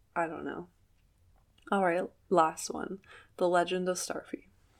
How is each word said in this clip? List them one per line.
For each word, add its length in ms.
I 100
don't 200
know. 220
All 140
right, 240
last 400
one. 260
The 100
Legend 400
of 100
Starfy. 480